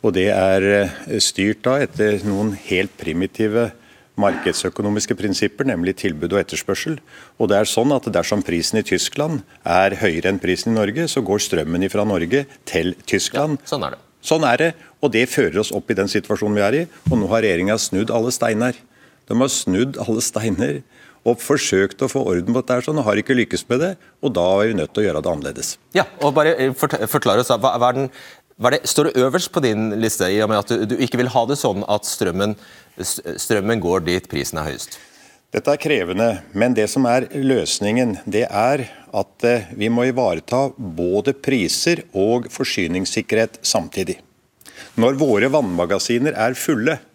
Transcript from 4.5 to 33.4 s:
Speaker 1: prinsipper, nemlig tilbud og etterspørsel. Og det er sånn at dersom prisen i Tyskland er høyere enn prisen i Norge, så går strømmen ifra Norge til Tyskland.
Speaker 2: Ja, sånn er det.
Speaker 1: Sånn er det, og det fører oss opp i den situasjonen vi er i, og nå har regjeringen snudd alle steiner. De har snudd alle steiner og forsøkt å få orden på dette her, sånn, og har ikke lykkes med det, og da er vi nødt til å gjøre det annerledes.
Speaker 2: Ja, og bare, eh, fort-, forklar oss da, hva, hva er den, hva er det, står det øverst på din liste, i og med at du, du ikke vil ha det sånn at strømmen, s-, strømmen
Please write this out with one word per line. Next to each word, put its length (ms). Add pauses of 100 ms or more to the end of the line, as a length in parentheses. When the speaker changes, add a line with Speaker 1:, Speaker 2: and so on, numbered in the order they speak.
Speaker 1:
prinsipper, 480
nemlig 320
tilbud 380
og 120
etterspørsel. 520 (420)
Og 80
det 80
er 80
sånn 320
at 160
dersom 320
prisen 340
i 40
Tyskland 600 (220)
er 320
høyere 320
enn 100
prisen 340
i 60
Norge, 300
så 160
går 160
strømmen 420
ifra 240
Norge 380 (220)
til 280 (120)
Tyskland. 560
Speaker 2:
Ja, 160
sånn 80
er 40
det. 80 (240)
Speaker 1:
Sånn 220
er 140
det, 160 (280)
og 100
det 160
fører 300
oss 140
opp 180
i 40
den 120
situasjonen 480
vi 60
er 120 (100)
i, 40 (240)
og 80
nå 120
har 120
regjeringen 380
snudd 300
alle 200
steiner. 440 (520)
De 120
har 100
snudd 500
alle 220
steiner 600 (420)
og 140
forsøkt 640
å 80
få 160
orden 260
på 80
dette 140
her, 80
sånn, 160
og 60
har 120
ikke 220
lykkes 320
med 100
det, 160 (260)
og 120
da 100 (160)
er 80
vi 60
nødt 180
til 100
å 40
gjøre 160
det 100
annerledes. 440 (180)
Speaker 2:
Ja, 100 (160)
og 140
bare, 240
eh, 140
fort-, 260 (100)
forklar 300
oss 100
da, 80
hva, 220
hva 120
er 40
den, 160 (500)
hva 60
er 120
det, 100
står 160
det 120
øverst 360
på 100
din 280 (100)
liste, 300
i 120
og 80
med 80
at 100
du, 180
du 100
ikke 220
vil 100
ha 180
det 100
sånn 320
at 160
strømmen, 520 (420)
s-, 220 (180)
strømmen 420